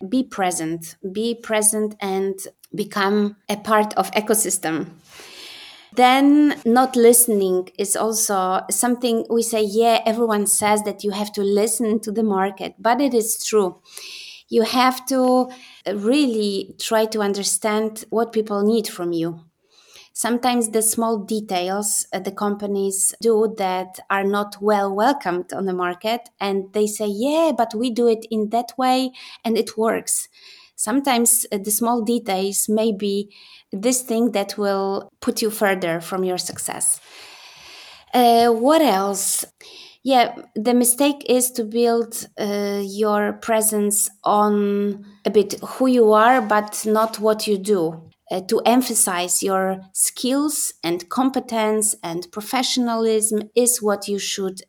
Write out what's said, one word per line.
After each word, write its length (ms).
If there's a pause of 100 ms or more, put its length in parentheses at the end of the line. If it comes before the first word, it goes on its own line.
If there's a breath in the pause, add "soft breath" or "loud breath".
be 160
present. 720 (140)
Be 240
present 680
and 380 (360)
become 640 (120)
a 80
part 380
of 160
ecosystem. 800 (1040 loud breath)
Then 720
not 320
listening 800
is 200
also 720
something 580
we 140
say, 200
"Yeah, 440
everyone 400
says 380
that 200
you 60
have 220
to 100
listen 580
to 100
the 120
market," 560
but 200
it 140
is 320
true. 320 (720 loud breath)
You 140
have 460
to 420 (360 loud breath)
really 920
try 260
to 160
understand 880
what 240
people 300
need 260
from 240
you. 280 (760 soft breath)
Sometimes 560
the 100
small 380
details, 920
uh, 100
the 120
companies 880
do 380
that 400 (100)
are 160
not 380
well 320
welcomed 580
on 140
the 80
market, 560 (100)
and 320
they 140
say, 200
"Yeah, 480
but 200
we 160
do 180
it 220
in 180
that 300
way 340 (320 loud breath)
and 140
it 180
works." 520 (460 soft breath)
Sometimes, 800
uh, 60
the 120
small 320
details 640
may 260
be 360 (420 soft breath)
this 320
thing 300
that 260
will 500 (120)
put 200
you 100
further 500
from 240
your 140
success. 640 (1120 loud breath)
Uh, 360
what 340
else? 640 (560 loud breath)
Yeah, 320 (220)
the 180
mistake 540
is 240
to 120
build, 600 (120)
uh, 440
your 520
presence 760 (140)
on 800 (180 loud breath)
a 60
bit 320
who 240
you 260
are, 300
but 420
not 360
what 260
you 100
do. 460 (280)
Uh, 100
to 260
emphasize 760
your 380 (120)
skills 920
and 260
competence 920
and 300
professionalism 1200
is 260
what 280
you 100
should, 500